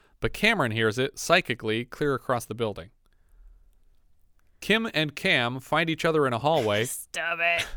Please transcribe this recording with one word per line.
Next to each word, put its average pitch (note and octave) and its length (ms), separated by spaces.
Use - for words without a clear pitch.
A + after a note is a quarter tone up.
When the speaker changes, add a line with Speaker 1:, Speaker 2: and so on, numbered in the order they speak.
Speaker 1:
But - 140
Cameron F#3+ 400
hears A2 260
it C3 200
psychically A#2+ 680
clear C#3+ 300
across A#2+ 300
the - 120
building. G#2 340
Kim A3+ 320
and D3+ 240
Cam C3 440
find E3 280
each D#3+ 160
other D#3 220
in B2 80
a A2+ 40
hallway A#2 460
Speaker 2:
<laughs> - 20
Stop E3+ 540
it. E3+ 240